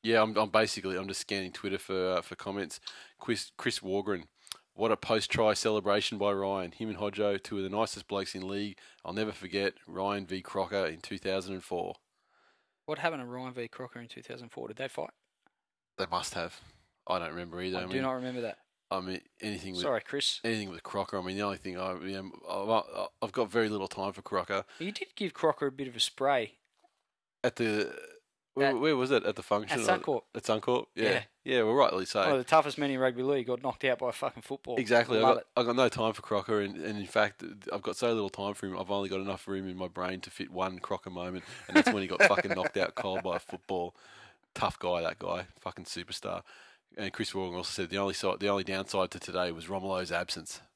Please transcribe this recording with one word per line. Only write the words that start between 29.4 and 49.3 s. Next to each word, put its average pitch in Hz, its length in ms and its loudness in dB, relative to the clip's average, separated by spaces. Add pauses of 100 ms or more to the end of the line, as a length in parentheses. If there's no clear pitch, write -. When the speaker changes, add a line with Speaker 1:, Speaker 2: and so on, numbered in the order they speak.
Speaker 1:
function? 104 400 2
Speaker 2:
At 110 60 2
Suncorp. 156 340 2 (140)
Speaker 1:
At 113 80 -6
Suncorp? 120 420 2 (100)
Yeah. 110 140 2
Speaker 2:
Yeah. 98 100 4 (240)
Speaker 1:
Yeah, 127 200 4
well, 110 100 4
rightly 98 320 6
so. 107 160 0
Speaker 2:
One 95 120 6
of 135 40 4
the 123 60 0
toughest 147 340 6
men 143 140 0
in 131 80 0
rugby 127 240 2
league 135 240 2
got 127 160 -2
knocked 131 200 -4
out 127 160 4
by 127 100 0
a 113 40 -4
fucking 127 300 -4
football. 127 340 -8
Speaker 1:
Exactly. 117 400 6
I've 110 60 6
Speaker 2:
Love 135 120 8
Speaker 1:
got, 120 60 -2
Speaker 2:
it. - 60 -14 (100)
Speaker 1:
I've 123 80 6
got 120 100 2
no 127 140 6
time 110 240 2
for - 80 -8
Crocker, 104 400 2
and, 98 160 -2
and 104 220 -4
in 95 80 -6
fact, 104 360 2 (300)
I've 101 80 -4
got 104 160 -4
so 120 160 2
little 104 160 0
time 101 240 -4
for 98 140 -8
him, 92 100 -4
I've 95 140 -4
only 101 180 0
got 95 120 -2
enough 98 260 -6
room 95 200 -4
in 90 80 -8
my 92 120 -6
brain 90 340 -6
to - 80 -14
fit - 220 -10
one 92 280 -2
Crocker - 300 -6
moment, 90 340 -6 (240)
and - 80 0
that's 262 160 8
when 202 120 0
he 185 40 -4
got - 160 0
fucking 95 280 4
knocked 92 260 0
out 90 180 0
cold 95 280 -2
by 90 140 -2
a - 20 0
football. 90 560 -4 (580)
Tough - 240 0
guy, 87 240 0
that 82 160 -2
guy. 90 300 -6 (120)
Fucking 90 260 -10
superstar. 90 580 -8 (520)
And 98 160 -4
Chris - 220 -4
Morgan 92 240 -2
also 90 240 -4
said 85 80 -2
the 92 80 -2
only 98 160 0
side, 95 260 0
the 101 100 2
only 98 140 4
downside 95 480 0
to 87 80 -10
today 90 320 0